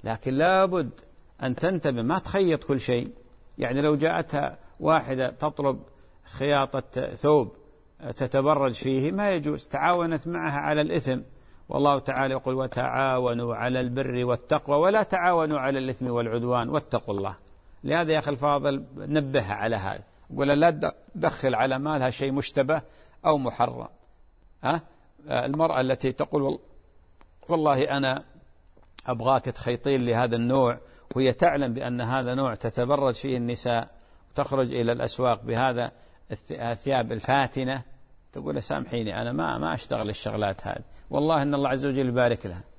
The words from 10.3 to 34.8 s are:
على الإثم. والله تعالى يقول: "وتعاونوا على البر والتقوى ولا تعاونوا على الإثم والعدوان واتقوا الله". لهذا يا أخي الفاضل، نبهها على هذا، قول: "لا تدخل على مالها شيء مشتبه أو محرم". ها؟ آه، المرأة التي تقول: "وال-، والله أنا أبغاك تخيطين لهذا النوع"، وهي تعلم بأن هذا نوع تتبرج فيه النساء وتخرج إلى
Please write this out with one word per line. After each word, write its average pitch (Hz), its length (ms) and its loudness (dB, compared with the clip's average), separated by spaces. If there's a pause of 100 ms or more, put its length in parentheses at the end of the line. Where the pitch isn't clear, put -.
على 151 200 2
الإثم. 131 400 0 (480)
والله 139 300 2
تعالى 131 360 -2
يقول: 131 200 -2
"وتعاونوا 127 1000 0
على 127 260 -2
البر 123 440 -2
والتقوى 143 520 0
ولا 202 260 4
تعاونوا 170 560 2
على 135 200 0
الإثم 127 320 -4
والعدوان 120 580 0
واتقوا 117 460 -2
الله". 98 200 -4 (500)
لهذا 160 280 0
يا 156 60 4
أخي 147 120 -2
الفاضل، 139 540 0 (120)
نبهها 139 580 0
على 110 220 0
هذا، 98 260 -6 (340)
قول: 139 120 2
"لا 156 460 4 (200)
تدخل 143 400 0
على 131 240 2
مالها 139 320 0
شيء 135 220 -2
مشتبه 147 500 0 (440)
أو - 120 4
محرم". 120 500 -2 (760)
ها؟ 151 160 0 (480)
آه، 127 180 0
المرأة 147 340 2
التي 131 320 0
تقول: 147 300 -2
"وال-، 143 160 -2 (920)
والله 147 480 2
أنا 135 280 0 (840)
أبغاك 123 380 2
تخيطين 123 600 0
لهذا 117 300 2
النوع"، 120 420 2 (380)
وهي 127 160 4
تعلم 143 420 2
بأن 123 260 -4
هذا 123 340 -2
نوع 131 200 0
تتبرج 123 600 0
فيه 135 220 -4
النساء 120 520 -2 (420)
وتخرج 135 440 0
إلى 120 180 2